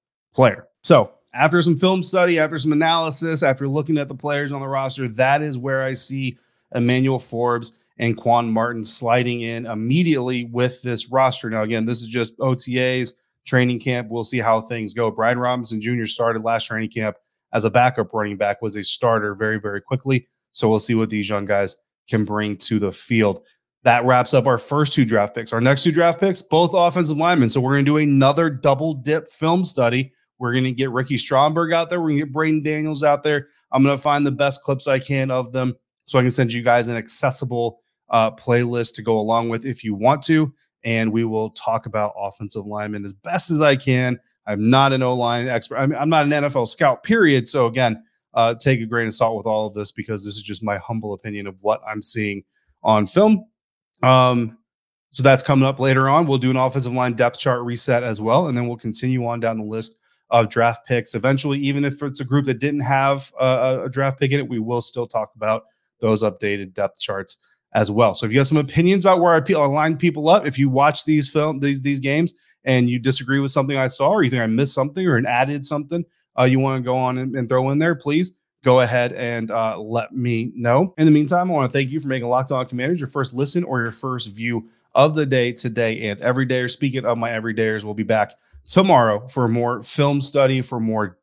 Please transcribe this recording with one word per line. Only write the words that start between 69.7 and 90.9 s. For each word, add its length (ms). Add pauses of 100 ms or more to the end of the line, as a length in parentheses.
people 320
up, 180
if 120
you 100
watch 360
these 260
film, 300
these, 200
these 200
games 340 (300)
and 240
you 100
disagree 420
with 100
something 260
I 100
saw, 240
or 120
you 80
think 120
I 40
missed 280
something 320
or 100
an 100
added 380
something, 400 (340)
uh, 60
you 160
wanna 220
go 140
on 220
and, 160
and 140
throw 220
in 80
there, 160
please 400 (280)
go 180
ahead 340
and, 360
uh, 300
let 320
me 420
know. 440
In 80
the 60
meantime, 380
I 40
wanna 140
thank 220
you 80
for 100
making 200
Locked 240
On 140
Commanders 340
your 80
first 240
listen 320
or 160
your 100
first 380
view 400 (260)
of 200
the 100
day, 280
today 580
and 100
every 240
day. 160
Or 80
speaking 380
of 100
my 140
everydayers, 540
we'll 100
be 80
back 320 (320)
tomorrow 640
for 200
more 320
film 400
study, 400
for 180
more 440